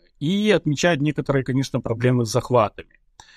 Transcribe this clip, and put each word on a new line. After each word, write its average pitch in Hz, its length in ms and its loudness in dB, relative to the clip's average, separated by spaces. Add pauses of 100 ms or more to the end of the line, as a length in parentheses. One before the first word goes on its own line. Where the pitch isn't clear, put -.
(200)
И 202 320 0
отмечают 160 500 0
некоторые, 139 420 -2
конечно, 131 380 -2
проблемы 120 440 0
с 104 60 -6
захватами. 120 680 0 (380)